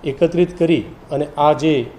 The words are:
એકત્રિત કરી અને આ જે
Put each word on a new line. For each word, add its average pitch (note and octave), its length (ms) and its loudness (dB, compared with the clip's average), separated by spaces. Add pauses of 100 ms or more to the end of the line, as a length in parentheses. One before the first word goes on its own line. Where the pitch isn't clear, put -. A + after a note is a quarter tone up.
એકત્રિત F3 540 0
કરી E3 260 2 (260)
અને D3 160 -4 (120)
આ D3 140 4
જે C#3 460 0